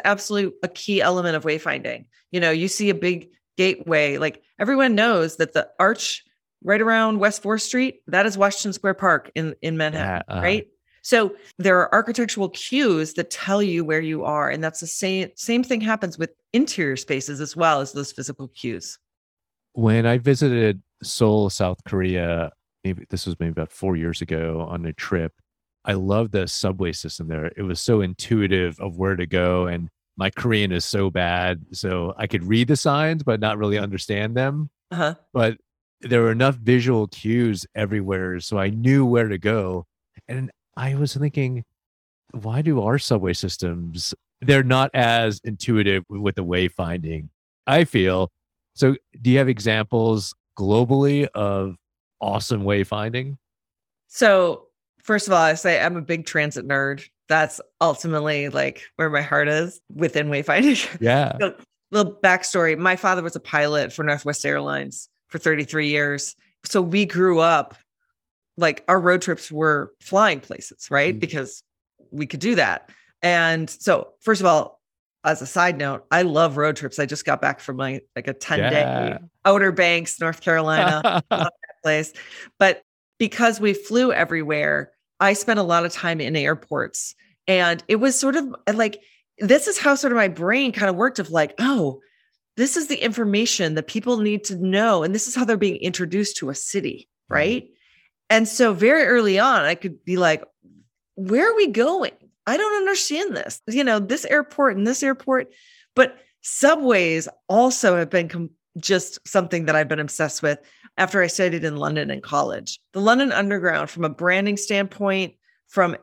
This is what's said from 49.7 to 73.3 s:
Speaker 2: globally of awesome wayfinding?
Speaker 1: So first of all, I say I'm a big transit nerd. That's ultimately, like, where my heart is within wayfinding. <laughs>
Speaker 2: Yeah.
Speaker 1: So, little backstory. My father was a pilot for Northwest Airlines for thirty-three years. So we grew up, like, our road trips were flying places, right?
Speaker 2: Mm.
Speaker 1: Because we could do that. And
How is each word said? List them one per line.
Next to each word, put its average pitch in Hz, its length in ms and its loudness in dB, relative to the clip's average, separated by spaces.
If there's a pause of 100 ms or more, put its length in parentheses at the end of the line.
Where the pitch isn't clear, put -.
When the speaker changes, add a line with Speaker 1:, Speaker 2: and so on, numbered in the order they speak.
Speaker 2:
globally 135 760 2
of 98 420 -4 (440)
awesome 104 440 -2
wayfinding? 107 760 -4 (680)
Speaker 1:
So 190 580 2 (360)
first 208 240 0
of 196 60 2
all, 170 100 6
I 156 120 4
say 160 260 0
I'm 170 160 0
a 165 60 -8
big 165 240 -6
transit 151 420 -4
nerd. 139 340 -2 (260)
That's 156 320 0 (200)
ultimately, 151 680 0
like, 139 340 -4 (140)
where 160 120 0
my 147 140 0
heart 147 260 -2
is 160 320 -2 (140)
within 151 360 -2
wayfinding. 160 480 2 (160)
<laughs> 170 60 -10
Speaker 2:
Yeah. 127 400 2
Speaker 1:
So, 95 140 -2 (380)
little 202 200 2
backstory. 180 640 2
My 185 200 0
father 185 260 0
was 165 140 -8
a 139 40 -12
pilot 147 520 -2
for 160 100 -6
Northwest 147 420 -2
Airlines 143 640 -4 (200)
for - 100 -10
thirty-three 151 500 -2
years. 147 460 -2 (300)
So 196 180 0
we 180 240 2
grew 175 320 2
up, 165 380 2 (800)
like, 160 320 0
our 185 120 4
road 180 220 4
trips - 300 -6
were 151 480 0
flying 190 400 2
places, - 500 -16
right? 139 240 2
Speaker 2:
Mm. 107 60 -6
Speaker 1:
Because 131 420 -6 (480)
we 147 160 -6
could 143 140 -10
do 226 160 0
that. 107 340 0 (320)
And 165 480 2